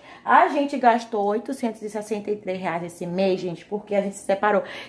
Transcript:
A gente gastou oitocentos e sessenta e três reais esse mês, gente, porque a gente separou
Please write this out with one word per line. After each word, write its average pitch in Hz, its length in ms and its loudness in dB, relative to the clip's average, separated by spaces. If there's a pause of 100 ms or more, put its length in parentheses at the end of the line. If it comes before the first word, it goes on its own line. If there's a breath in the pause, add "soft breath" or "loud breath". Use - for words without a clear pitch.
(240 loud breath)
A 294 240 8
gente 285 280 0
gastou 233 500 2
oitocentos 226 560 -4
e 214 60 -8
sessenta 208 400 -6
e 208 80 -2
três 185 220 -6
reais 170 240 -4
esse 175 240 -10
mês, 185 340 2
gente, 170 240 -6
porque 202 300 -6
a 196 60 2
gente 196 160 -4
separou 196 480 2 (240 loud breath)